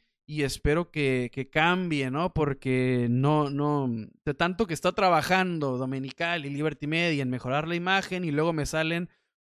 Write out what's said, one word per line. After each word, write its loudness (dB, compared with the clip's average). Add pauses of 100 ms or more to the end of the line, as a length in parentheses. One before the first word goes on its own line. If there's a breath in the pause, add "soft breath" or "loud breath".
(280)
y -2
espero -2
que, 0
que -8
cambie, 0
¿no? -2
Porque 0
no, 4
no, 0 (360)
de -2
tanto 0
que -4
está 0
trabajando 2
Dominical -4
y -6
Liberty -4
Media 0
en 0
mejorar -2
la -2
imagen -2
y -2
luego 2
me -2
salen -2 (340)